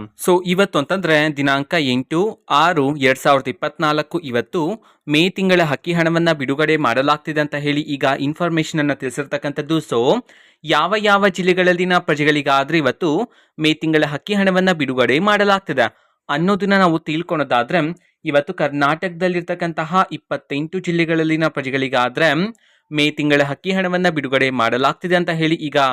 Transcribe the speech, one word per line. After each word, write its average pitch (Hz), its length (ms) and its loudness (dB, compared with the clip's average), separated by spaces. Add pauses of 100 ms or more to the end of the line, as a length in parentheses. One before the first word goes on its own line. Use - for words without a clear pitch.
(260)
So, 180 200 4
ಇವತ್ತು 180 320 0
ಅಂತಂದ್ರೆ 156 580 0
ದಿನಾಂಕ 139 420 0
ಎಂಟು 160 600 -2 (100)
ಆರು 151 460 2
ಎರಡ್ 131 220 2
ಸಾವಿರದ 139 300 2
ಇಪ್ಪತ್ನಾಲ್ಕು. 151 720 -4
ಇವತ್ತು 151 640 -4 (240)
ಮೇ 151 200 2
ತಿಂಗಳ 185 320 0 (100)
ಅಕ್ಕಿ 143 220 -4
ಹಣವನ್ನ 165 400 0
ಬಿಡುಗಡೆ 147 440 0
ಮಾಡಲಾಗ್ತಿದೆ 147 640 0
ಅಂತ 151 140 -4
ಹೇಳಿ 147 260 -2
ಈಗ 143 240 -6 (140)
ಇನ್ಫಾರ್ಮೇಷನ್ 156 600 -2
ಅನ್ನ 143 120 -2
ತಿಳಿಸಿರ್ತಕ್ಕಂಥದ್ದು. 143 840 -6
So, 147 460 0 (400)
ಯಾವ 156 340 0
ಯಾವ 202 300 4
ಜಿಲ್ಲೆಗಳಲ್ಲಿನ 180 680 2
ಪ್ರಜೆಗಳಿಗಾದ್ರೆ 147 800 0
ಇವತ್ತು 156 520 0 (280)
ಮೇ 156 160 2
ತಿಂಗಳ 156 380 0
ಅಕ್ಕಿ 147 220 -6
ಹಣವನ್ನ 190 380 2
ಬಿಡುಗಡೆ 131 460 0
ಮಾಡಲಾಗ್ತಿದೆ 196 960 0 (120)
ಅನ್ನೋದನ್ನ 190 500 0
ನಾವು 170 200 4
ತಿಳ್ಕೊಳೋದಾದ್ರೆ, 151 800 -2 (460)
ಇವತ್ತು 143 300 0
ಕರ್ನಾಟಕದಲ್ಲಿರ್ತಕ್ಕಂತಹ 170 1600 -2
ಇಪ್ಪತ್ತೆಂಟು 151 680 -6
ಜಿಲ್ಲೆಗಳಲ್ಲಿನ 165 680 0
ಪ್ರಜೆಗಳಿಗಾದ್ರೆ 135 880 0 (580)
ಮೇ 151 180 2
ತಿಂಗಳ 147 380 2
ಅಕ್ಕಿ 143 240 -6
ಹಣವನ್ನ 180 360 0
ಬಿಡುಗಡೆ 135 420 0
ಮಾಡಲಾಗ್ತಿದೆ 131 640 0
ಅಂತ 175 140 0
ಹೇಳಿ 160 240 0
ಈಗ 147 220 -6 (160)